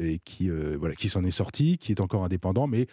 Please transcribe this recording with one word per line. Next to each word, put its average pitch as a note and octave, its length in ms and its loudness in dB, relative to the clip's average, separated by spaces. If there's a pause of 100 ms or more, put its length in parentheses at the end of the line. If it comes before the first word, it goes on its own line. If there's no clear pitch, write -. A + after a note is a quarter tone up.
et E2 180 0
qui, - 300 -4
euh, D2+ 300 -2
voilà, D#2 160 -2
qui - 140 -2
s'en F#2 160 0
est F2+ 60 2
sorti, D#3 460 2
qui - 140 -4
est G2 80 0
encore F#2+ 240 0
indépendant, F#2 440 0
mais B2 260 2